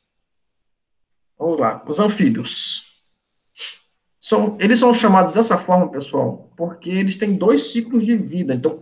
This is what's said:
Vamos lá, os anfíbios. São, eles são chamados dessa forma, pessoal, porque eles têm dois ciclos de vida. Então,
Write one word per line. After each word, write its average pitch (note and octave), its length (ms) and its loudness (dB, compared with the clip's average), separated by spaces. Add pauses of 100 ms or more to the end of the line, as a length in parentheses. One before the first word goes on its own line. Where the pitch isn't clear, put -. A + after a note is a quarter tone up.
(1400)
Vamos D#3+ 220 -2
lá, A#2+ 300 -2
os D3 100 -4
anfíbios. - 1040 -2 (1160)
São, G#3 400 0
eles A3+ 180 2
são B3 140 4
chamados F#3 420 4
dessa G#3+ 220 2
forma, F3+ 340 0
pessoal, - 640 -6
porque E3+ 360 -8
eles F#3+ 260 -2
têm G#3 180 -2
dois A3 380 2
ciclos A#3 320 0
de A#3 100 2
vida. D3+ 400 -2
Então, D#3 280 -2